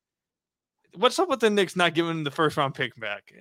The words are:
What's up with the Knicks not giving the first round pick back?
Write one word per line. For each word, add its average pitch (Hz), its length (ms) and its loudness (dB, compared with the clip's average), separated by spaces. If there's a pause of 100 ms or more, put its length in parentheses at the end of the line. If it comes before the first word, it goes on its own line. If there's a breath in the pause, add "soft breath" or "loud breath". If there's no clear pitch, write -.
(960)
What's 240 240 2
up 370 100 2
with 262 120 -2
the 226 100 4
Knicks 202 260 0
not 175 180 2
giving 165 300 -2
the 143 60 -4
first 151 260 0
round 139 180 -2
pick 123 240 -6
back? 104 420 -10